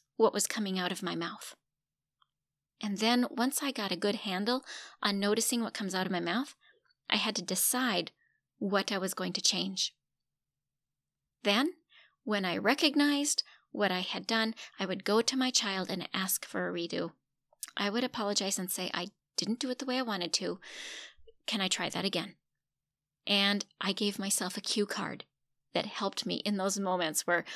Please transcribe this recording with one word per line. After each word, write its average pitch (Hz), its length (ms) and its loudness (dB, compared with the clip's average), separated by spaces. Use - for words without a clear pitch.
what 220 160 8
was 202 140 0
coming 190 320 -2
out 180 120 0
of 185 120 -4
my 170 120 -2
mouth. 170 400 -6
And 202 180 -2
then 240 300 4
once 254 320 0
I 277 100 0
got 214 200 -4
a 180 60 -2
good 208 180 2
handle 208 480 -2
on 202 160 2
noticing 214 420 2
what 226 120 -4
comes 190 200 -4
out 185 120 0
of 196 60 -2
my 180 80 0
mouth, 170 360 -2
I - 100 2
had 208 180 0
to 185 80 -4
decide 190 680 2
what 196 340 2
I 202 60 0
was 190 160 -2
going 185 200 -4
to 190 80 -4
change. 190 520 0
Then, 247 300 4
when 208 200 0
I 185 140 0
recognized 285 880 4
what 202 200 2
I 185 80 0
had 190 260 -4
done, 226 300 0
I 196 80 -2
would 190 160 -4
go 214 180 6
to 247 160 0
my 254 140 2
child 196 400 0
and 185 200 -4
ask 190 320 0
for 180 240 -2
a 180 60 -2
redo. 170 380 -4
I 202 140 0
would 233 120 0
apologize 202 540 0
and 185 140 -4
say, 185 200 -4
"I 180 200 -4
didn't 233 220 -2
do 262 100 -2
it 254 80 -2
the - 80 -6
way 262 140 0
I - 20 0
wanted 196 320 -2
to. 180 260 -2
Can 214 160 -2
I 190 60 2
try 180 220 0
that 160 160 0
again?" 190 320 -2
And 202 380 4
I 196 140 0
gave 202 240 0
myself 196 400 -2
a 208 40 -6
cue - 260 0
card - 380 -6
that - 120 0
helped - 400 -4
me 175 120 -2
in 208 200 0
those 190 220 0
moments 180 480 0
where 170 180 4